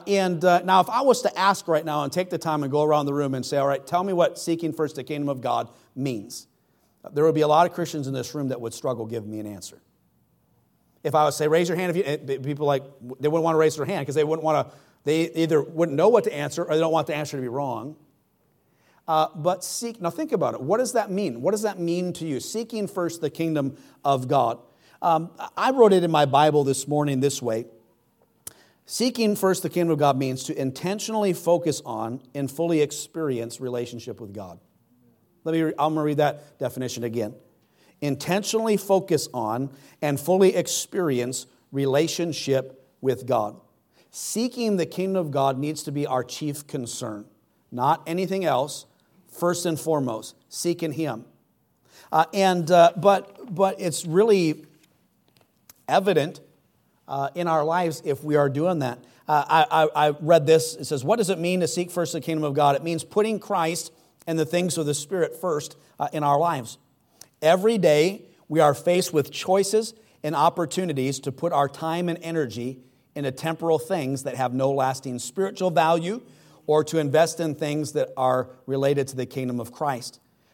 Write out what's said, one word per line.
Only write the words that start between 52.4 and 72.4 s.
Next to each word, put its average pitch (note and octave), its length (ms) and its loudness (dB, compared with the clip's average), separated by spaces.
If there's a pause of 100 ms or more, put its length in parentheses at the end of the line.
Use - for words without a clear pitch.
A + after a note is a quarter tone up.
uh, E3+ 260 10
but, - 560 0
but F#3+ 300 0
it's F3+ 240 -4
really F3+ 580 4 (1200)
evident, E3+ 520 2 (680)
uh, C#3 260 -4
in F3 140 -4
our D#3+ 180 2
lives E3 400 -2
if C#3 180 -2
we D3+ 120 0
are C#3+ 120 6
doing D#3+ 300 0
that. B2+ 220 -4 (280)
Uh, D3+ 200 4
I, D#3+ 380 4
I, D3+ 220 2
I - 20 4 (100)
read D#3+ 260 4
this. D#3+ 300 4
It - 100 -12
says, C3+ 180 -4
"What F#3 120 2
does G3 160 0
it F3 80 -2
mean F3 220 0
to E3 60 0
seek F3 220 -4
first F3 240 -4
the D#3+ 80 -4
kingdom D#3+ 220 -2
of D3 100 -2
God?" C#3+ 220 4
It E3+ 80 -4
means E3 200 -4
putting G#3+ 360 0
Christ E3+ 520 -2 (360)
and E3 100 -2
the D#3 80 2
things F3 320 -2
of D#3 80 -2
the D3 80 -2
Spirit E3+ 480 -2
first, D3+ 340 -4 (240)
uh, C#3+ 140 -4
in D#3 100 -4
our C#3+ 140 4
lives. D3+ 400 -2 (640)
Every F#3+ 380 4
day, E3+ 460 4 (220)
we D3+ 120 0
are D3 160 6
faced F3 400 0
with C#3+ 160 0
choices G3 640 0 (260)
and D3+ 140 -4
opportunities D3+ 840 0
to C#3 100 -6
put E3 220 -4
our C#3+ 140 4
time D#3+ 400 -4
and E3 140 -4
energy C3+ 600 -6 (340)